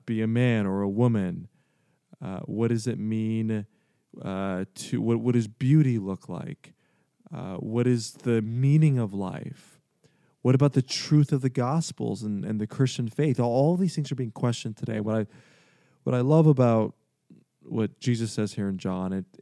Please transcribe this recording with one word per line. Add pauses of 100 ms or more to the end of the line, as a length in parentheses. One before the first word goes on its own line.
be
a
man
or
a
woman? (720)
Uh,
what
does
it
mean, (560)
uh,
to,
what,
what
does
beauty
look
like? (600)
Uh,
what
is
the
meaning
of
life? (600)
What
about
the
truth
of
the
Gospels
and,
and
the
Christian
faith?
All,
all
these
things
are
being
questioned
today.
What
I, (800)
what
I
love
about (680)
what
Jesus
says
here
in
John,
it, (180)